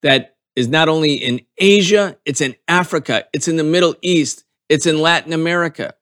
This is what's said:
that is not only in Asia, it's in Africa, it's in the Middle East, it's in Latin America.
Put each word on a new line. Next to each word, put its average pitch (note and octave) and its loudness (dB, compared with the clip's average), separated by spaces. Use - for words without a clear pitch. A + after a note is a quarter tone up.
that C3+ -2
is B2 -2
not D#3 2
only D#3 2
in B2+ -4
Asia, G3+ 2
it's D3 -4
in C3+ -4
Africa, E3 0
it's D3+ -4
in E3 0
the D#3+ 0
Middle E3 2
East, E3 -2
it's D3+ 2
in D#3 0
Latin E3 0
America. D#3+ -4